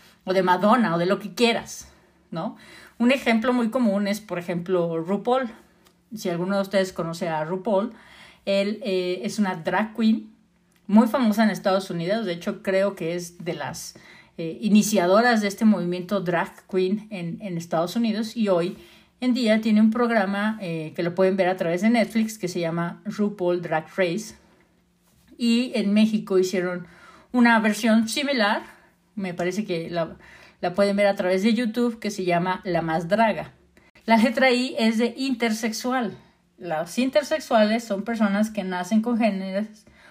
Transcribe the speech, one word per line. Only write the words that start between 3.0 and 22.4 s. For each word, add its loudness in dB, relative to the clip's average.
ejemplo 0
muy 0
común 0
es, -4
por -8
ejemplo, -2
RuPaul. -2
Si -6
alguno -2
de 2
ustedes -2
conoce -6
a -4
RuPaul, -2
él, 0
eh, -2
es -4
una 0
drag -4
queen 0
muy 6
famosa 2
en 4
Estados 0
Unidos. -2
De -4
hecho, -8
creo 0
que -6
es -12
de -6
las, -10
eh, -8
iniciadoras 4
de 0
este -4
movimiento 0
drag -4
queen -2
en, -8
en -8
Estados -2
Unidos. -2
Y 0
hoy 0
en 2
día 2
tiene 4
un 6
programa, 0
eh, -6
que -4
lo -2
pueden 4
ver 2
a 0
través -2
de 4
Netflix, 0
que -6